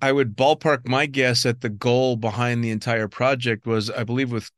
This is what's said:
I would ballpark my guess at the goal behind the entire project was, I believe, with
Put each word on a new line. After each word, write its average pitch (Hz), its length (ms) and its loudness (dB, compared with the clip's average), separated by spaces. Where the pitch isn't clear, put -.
I 135 100 4
would 131 240 0
ballpark 143 520 2
my 131 180 2
guess 131 400 2
at 120 160 -2
the 117 80 -4
goal 123 460 2
behind 117 480 -2
the 113 80 -2
entire 110 360 -2
project 123 600 0
was, 110 240 0
I 120 120 -4
believe, 123 280 -2
with 113 260 -6